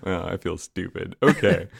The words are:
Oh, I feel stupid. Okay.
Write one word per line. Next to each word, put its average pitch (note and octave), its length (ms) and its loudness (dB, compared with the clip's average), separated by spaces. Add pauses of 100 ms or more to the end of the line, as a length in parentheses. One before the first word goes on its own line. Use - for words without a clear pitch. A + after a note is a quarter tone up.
Oh, F#2 180 -2
I F2+ 140 -6
feel F2 200 -6
stupid. F2 640 -10
Okay. - 460 4 (120)